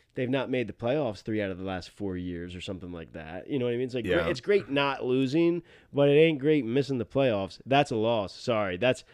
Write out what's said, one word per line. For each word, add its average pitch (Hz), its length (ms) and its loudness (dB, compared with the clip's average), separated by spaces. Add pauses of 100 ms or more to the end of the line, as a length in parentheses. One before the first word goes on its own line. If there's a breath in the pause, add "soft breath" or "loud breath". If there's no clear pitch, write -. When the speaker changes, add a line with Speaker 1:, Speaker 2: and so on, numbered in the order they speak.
(160 soft breath)
Speaker 1:
they've 127 140 -4
not 127 200 -2
made 127 160 -2
the 104 80 -10
playoffs 120 480 -4
three 107 200 -4
out 95 100 -4
of 90 60 -8
the 92 80 -10
last 92 240 -8
four 98 260 -6
years 90 400 -8
or 87 60 -12
something 90 320 -10
like 80 180 -14
that. 80 380 -12
You 139 100 -2
know 123 60 -2
what 120 80 -2
I 120 40 -2
mean? 127 80 -2
It's 123 80 -8
like, 120 120 -4
Speaker 2:
Yeah. 90 140 2
Speaker 1:
great, 82 100 0
it's 127 100 -4
great 202 300 0
not 139 360 0
losing, 147 560 2 (320 soft breath)
but 143 140 4
it 143 60 6
ain't 156 260 6
great 147 260 4
missing 131 340 0
the 107 60 -2
playoffs. 110 600 0
That's 139 260 4
a 117 60 -2
loss. 107 360 0
Sorry. 104 440 -2
That's, 123 260 0 (100)